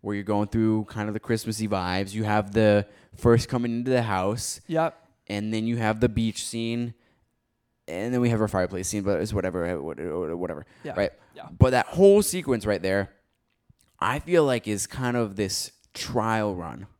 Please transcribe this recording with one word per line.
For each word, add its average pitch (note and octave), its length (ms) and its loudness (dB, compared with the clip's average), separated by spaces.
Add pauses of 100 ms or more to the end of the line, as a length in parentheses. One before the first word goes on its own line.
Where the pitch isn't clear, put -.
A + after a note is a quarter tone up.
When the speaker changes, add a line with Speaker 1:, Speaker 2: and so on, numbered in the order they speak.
Speaker 1:
where G2+ 140 -4
you're G2+ 80 -6
going G#2 240 0
through A2 380 2
kind G#2+ 220 -6
of G#2 60 -6
the A2 60 -6
Christmassy A2 480 -4
vibes. F#2+ 440 -2
You G#2+ 120 -4
have G#2 280 0
the G#2 340 6 (300)
first A#2 320 4
coming A#2+ 240 -2
into A#2+ 200 -2
the B2 100 4
house. G#2 640 -2
Speaker 2:
Yep. D#3+ 320 -2 (300)
Speaker 1:
And G#2 260 -4
then A2 140 -2
you A#2 80 0
have A2 240 0
the G2+ 80 4
beach A2 360 -2
scene. A#2 480 -6 (960)
And G2 260 -6
then B2 80 0
we A#2+ 100 2
have A2+ 100 2
our G#2+ 80 2
fireplace F#2+ 400 -2
scene, G#2 160 -4
but F#2+ 160 0
it's G#2+ 120 -4
whatever, F#2 320 -2 (140)
uh, - 20 -8
what-, C#2 200 -10
uh, E2+ 360 -6
whatever, E2+ 300 -8 (160)
Speaker 2:
Yeah. D3 140 -10
Speaker 1:
right? G2 140 -2 (260)
Speaker 2:
Yeah. - 100 -18 (100)
Speaker 1:
But B2+ 140 8
that B2+ 160 2
whole G3 360 6
sequence C3 440 -2
right G2 160 0
there, F#2+ 280 0 (880)
I A#2 180 -2
feel E3+ 260 4
like B2+ 220 2
is G#2 220 -2
kind B2 280 -2
of G#2+ 200 0
this G2 340 -4 (240)
trial A2 600 -2
run E2 320 -10 (140)